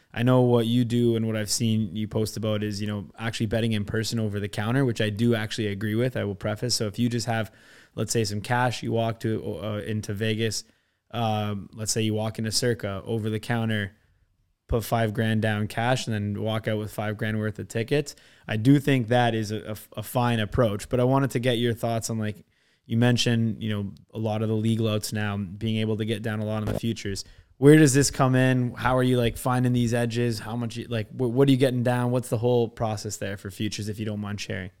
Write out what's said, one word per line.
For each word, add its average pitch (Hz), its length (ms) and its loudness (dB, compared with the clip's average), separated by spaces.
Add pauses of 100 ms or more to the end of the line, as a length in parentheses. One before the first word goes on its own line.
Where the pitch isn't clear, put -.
(140)
I 117 80 -4
know 127 200 6
what 120 260 4
you 120 180 4
do 117 300 4
and 113 100 0
what 110 100 -2
I've 107 140 -4
seen 110 460 0
you 107 120 -4
post 107 300 -2
about 104 240 -2
is, 104 180 -4
you 107 60 -6
know, 104 320 -6
actually 113 300 -4
betting 113 240 0
in 107 120 0
person 113 360 -4
over 104 200 -2
the 101 80 -4
counter, 120 380 0
which 117 160 0
I 107 80 0
do 117 240 2
actually 107 340 -2
agree 104 280 -2
with, 123 200 0
I 104 80 -2
will 101 120 -4
preface. 107 400 -4
So 113 100 -2
if 101 140 -4
you 120 100 2
just 117 160 -4
have, 113 260 -2 (440)
let's 113 160 -4
say, 117 120 2
some 101 180 -4
cash, 120 420 0
you 117 80 -4
walk 113 300 -2
to, 101 380 -4
uh, 104 260 -6
into 107 280 -4
Vegas, 110 500 -2 (460)
um, 107 640 -2
let's 107 180 -6
say 113 120 0
you 110 100 2
walk 107 240 -2
into 110 140 -4
Circa 110 540 -2
over 110 220 -4
the 107 120 -2
counter, 110 540 -2 (760)
put 117 160 0
five 113 320 0
grand 110 260 2
down 107 240 0
cash, 120 400 -2
and 117 80 -4
then 104 300 -4
walk 110 240 -4
out 110 100 0
with 104 160 -8
five 107 240 -4
grand 110 220 -2
worth 107 180 -4
of 107 120 -10
tickets. 127 460 -2 (320)
I 110 100 -2
do 135 220 6
think 131 280 2
that 120 260 4
is 110 180 -2
a, 107 200 -8
a, - 280 -12
a 107 40 -8
fine 120 360 0
approach, 107 500 0
but 123 100 0
I 123 60 4
wanted 135 260 2
to 131 80 -2
get 120 180 2
your 120 160 0
thoughts 113 380 -2
on, 113 80 -2
like, 107 260 -6 (440)
you 117 60 -2
mentioned, 117 680 4
you 107 80 -4
know, 101 220 -4 (220)
a 113 40 -12
lot 110 240 -2
of 113 60 0
the 110 80 0
legal 110 320 2
outs 107 240 -2
now 104 240 -2
being 101 420 -4
able 110 200 0
to 107 80 -4
get 107 160 -4
down 107 180 -4
a 107 60 -4
lot 107 200 -4
on 104 60 -2
the 104 80 -4
futures. 104 460 -4 (320)
Where 143 180 12
does 151 180 8
this 139 160 4
come 131 240 2
in? 127 420 4
How 120 200 0
are 127 80 2
you, 127 140 4
like, 117 180 2
finding 123 380 0
these 120 200 2
edges? 117 460 0
How 110 160 -8
much, 117 220 -6
you, 117 100 -10
like, 113 220 -4
wh-, 123 240 -2
what 135 160 6
are - 20 8
you 131 60 6
getting 123 260 2
down? 123 280 0
What's 123 180 -2
the 127 80 0
whole 120 320 2
process 107 480 -6
there 101 180 -6
for 101 160 -12
futures, 104 380 -6
if 101 100 -8
you 107 60 -6
don't 104 160 -6
mind 101 180 -8
sharing? 95 300 -8 (100)